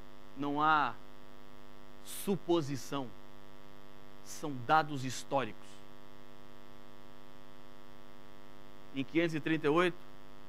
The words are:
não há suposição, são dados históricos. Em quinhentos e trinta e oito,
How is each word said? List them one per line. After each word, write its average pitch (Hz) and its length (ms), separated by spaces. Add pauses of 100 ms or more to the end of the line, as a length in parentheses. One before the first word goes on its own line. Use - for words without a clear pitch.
(380)
não 143 240
há 151 320 (1120)
suposição, 143 1000 (1160)
são - 300 (140)
dados 151 360
históricos. 123 640 (3250)
Em 135 80
quinhentos 160 300
e 156 60
trinta 156 260
e 147 40
oito, 170 280 (520)